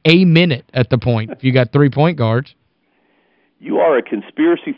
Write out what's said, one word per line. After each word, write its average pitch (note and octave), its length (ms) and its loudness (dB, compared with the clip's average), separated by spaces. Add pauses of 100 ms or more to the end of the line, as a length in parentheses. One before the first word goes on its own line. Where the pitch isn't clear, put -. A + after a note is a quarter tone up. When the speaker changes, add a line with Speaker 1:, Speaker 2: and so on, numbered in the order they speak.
Speaker 1:
a E3+ 180 4
minute E3 500 2
at B2+ 160 -2
the B2+ 80 0
point A2+ 340 -4
if - 120 -16
you C3 100 0
got B2+ 200 0
three C#3+ 160 2
point D#3 280 -2
guards. A#2+ 360 -4 (1080)
Speaker 2:
You - 180 -6
are D3+ 180 0
a A#2 40 -2
conspiracy D3+ 760 -6